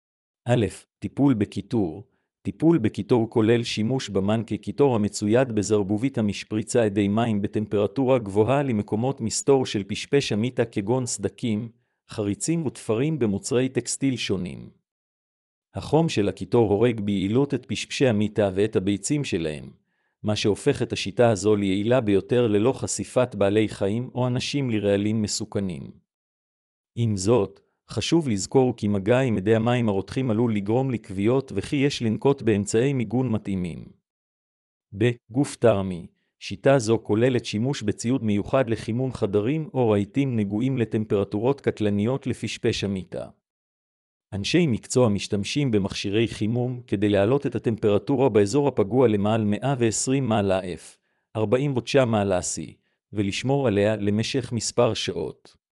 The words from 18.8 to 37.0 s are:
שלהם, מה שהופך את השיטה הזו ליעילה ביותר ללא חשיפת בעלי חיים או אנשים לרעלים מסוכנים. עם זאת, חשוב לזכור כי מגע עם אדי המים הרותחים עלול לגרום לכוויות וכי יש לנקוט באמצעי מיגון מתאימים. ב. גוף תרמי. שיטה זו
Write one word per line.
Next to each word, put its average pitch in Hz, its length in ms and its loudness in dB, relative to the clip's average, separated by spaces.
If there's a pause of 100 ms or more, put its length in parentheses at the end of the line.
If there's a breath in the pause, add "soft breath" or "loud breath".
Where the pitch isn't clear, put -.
שלהם, 78 460 -6 (520)
מה 107 140 -2
שהופך 120 460 0
את 117 100 -4
השיטה 107 380 2
הזו 104 260 2
ליעילה 101 440 0
ביותר 110 460 2
ללא 107 260 2
חשיפת 123 640 -2
בעלי 101 340 2
חיים 107 460 -4
או 123 120 -2
אנשים 127 440 -2
לרעלים 104 520 2
מסוכנים. 98 680 -6 (1040)
עם 110 200 0
זאת, 101 440 2 (280)
חשוב 165 400 0
לזכור 123 480 2
כי 107 120 -2
מגע 104 320 2
עם 127 160 0
אדי 104 180 2
המים 117 340 2
הרותחים 104 420 -2
עלול 113 240 0
לגרום 110 360 0
לכוויות 113 640 -2
וכי 101 220 -4
יש 139 260 0
לנקוט 120 400 0
באמצעי 113 500 2
מיגון 123 360 -2
מתאימים. 90 560 -4 (1120)
ב. 120 120 2 (200)
גוף 135 260 -2
תרמי. 95 500 0 (320)
שיטה 135 400 2
זו 110 240 2